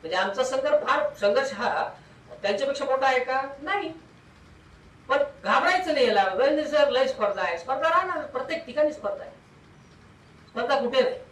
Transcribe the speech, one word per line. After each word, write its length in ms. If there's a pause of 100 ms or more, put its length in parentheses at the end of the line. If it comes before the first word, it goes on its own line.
म्हणजे 160
आमचा 260
संघर्ष 440
फार, 340
संघर्ष 320
हा 360 (520)
त्यांच्यापेक्षा 440
मोठा 220
आहे 120
का? 220 (200)
नाही. 320 (1160)
पण 80 (260)
घाबरायचं 500
नाही 140
याला. 180 (100)
Well, 300
सर, 240
लय 180
स्पर्धा 340
आहे, 160
स्पर्धा 320
राहणार, 360
प्रत्येक 400
ठिकाणी 280
स्पर्धा 300
आहे, 80 (1160)
स्पर्धा 300
कुठे 220
नाही. 140 (160)